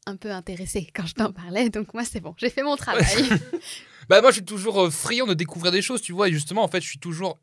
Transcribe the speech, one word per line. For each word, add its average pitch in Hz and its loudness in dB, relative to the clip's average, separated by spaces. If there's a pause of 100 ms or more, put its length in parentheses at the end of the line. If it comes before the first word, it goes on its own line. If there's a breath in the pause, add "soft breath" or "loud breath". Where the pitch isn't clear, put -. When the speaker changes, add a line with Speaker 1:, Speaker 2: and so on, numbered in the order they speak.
Speaker 1:
un 202 -8
peu 214 -10
intéressé 185 -6
quand 180 -6
je - -10
t'en 214 0
parlais. 180 -2
Donc, 214 -6
moi, 233 -4
c'est 226 -8
bon. 156 -12
J'ai - 0
fait 269 -4
mon 285 0
travail. - 2
Speaker 2:
<laughs> - -2
Bah, 196 10
moi, 254 8
je 208 4
suis 196 -6
toujours, 196 0
euh, 170 2
friand 233 0
de 190 2
découvrir 170 -2
des 190 4
choses, 240 -2
tu - -10
vois. 190 2
Et 170 2
justement, 156 0
en 180 2
fait, 185 -2
je - -10
suis - -12
toujours 175 -6